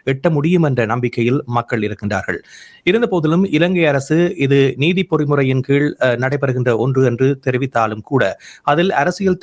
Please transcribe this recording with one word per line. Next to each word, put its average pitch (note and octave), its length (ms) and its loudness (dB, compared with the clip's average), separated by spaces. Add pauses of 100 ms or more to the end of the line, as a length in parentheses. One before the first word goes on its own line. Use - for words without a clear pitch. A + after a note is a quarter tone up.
எட்ட C#3 240 0
முடியும் E3 340 2
என்ற B2+ 220 0
நம்பிக்கையில் A#2+ 600 0
மக்கள் A#2+ 340 -2
இருக்கின்றார்கள். G2+ 580 -4 (460)
இருந்த A3+ 240 2
போதிலும், F3 380 0
இலங்கை E3+ 400 0
அரசு D#3 520 0
இது C#3 400 2
நீதி F3+ 340 0
பொறிமுறையின் C#3 500 0
கீழ், C#3+ 400 0
அ, B2+ 140 2
நடைபெறுகின்ற B2+ 600 0
ஒன்று C3 300 0
என்று C3 400 0
தெரிவித்தாலும் B2 560 -2
கூட, G#2+ 360 -2 (240)
அதில் E3 300 0
அரசியல் F3+ 500 0